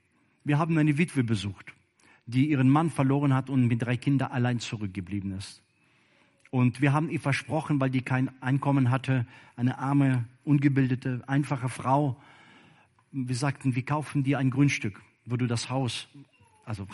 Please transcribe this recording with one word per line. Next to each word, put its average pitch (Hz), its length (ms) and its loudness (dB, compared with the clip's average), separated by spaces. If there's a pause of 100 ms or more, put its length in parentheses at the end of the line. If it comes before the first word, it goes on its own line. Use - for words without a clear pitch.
(460)
wir 147 140 2
haben 165 180 2
eine 151 200 4
Witwe 143 280 2
besucht, 101 480 -4 (520)
die 131 240 2
ihren 131 200 4
Mann 151 200 4
verloren 139 440 2
hat 131 160 0
und 131 180 4
mit 117 140 0
drei 123 160 0
Kindern 135 340 0
allein 123 280 0
zurückgeblieben 98 720 -6
ist. - 280 -12 (880)
Und 123 320 2
wir 143 120 4
haben 156 160 0
ihr 147 100 -4
versprochen, 147 600 -2
weil 135 100 2
die 131 120 -2
kein 131 280 -2 (100)
Einkommen 135 520 2
hatte, 131 340 0 (300)
eine 123 240 -2
arme, 135 460 2 (180)
ungebildete, 131 800 0
einfache 139 420 -2
Frau, 131 540 -2 (880)
wir 127 240 -4
sagten, 135 380 -2
wir 123 100 -2
kaufen 147 400 -4
dir 135 140 0
ein 131 140 0
Grundstück, 139 500 0 (240)
wo 117 100 -4
du 123 120 0
das 117 240 -4
Haus, 131 360 -4 (560)
also 98 300 -10